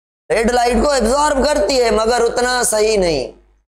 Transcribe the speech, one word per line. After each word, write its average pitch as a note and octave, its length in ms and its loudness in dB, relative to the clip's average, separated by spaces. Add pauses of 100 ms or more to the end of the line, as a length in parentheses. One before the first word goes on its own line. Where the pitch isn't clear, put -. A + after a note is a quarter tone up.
(300)
Red A3 200 0
light B3 340 0
को - 100 2
absorb C4+ 500 0
करती C#4+ 320 0
है A#3+ 140 2
मगर A3 320 0
उतना B3 400 -2
सही G#3+ 340 0
नहीं, D#3+ 380 -2 (380)